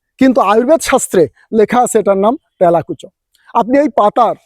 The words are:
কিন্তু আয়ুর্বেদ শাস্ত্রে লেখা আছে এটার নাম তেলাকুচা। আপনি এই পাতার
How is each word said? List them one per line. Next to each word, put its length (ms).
কিন্তু 200
আয়ুর্বেদ 400
শাস্ত্রে 340
লেখা 340
আছে 140
এটার 260
নাম 80
তেলাকুচা। 500
আপনি 300
এই 140
পাতার 380